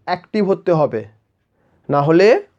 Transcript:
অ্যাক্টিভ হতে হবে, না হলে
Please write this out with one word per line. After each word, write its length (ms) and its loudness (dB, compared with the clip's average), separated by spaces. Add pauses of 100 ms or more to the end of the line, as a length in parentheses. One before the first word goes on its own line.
অ্যাক্টিভ 460 -6
হতে 220 -2
হবে, 320 -2 (880)
না 120 0
হলে 400 2 (160)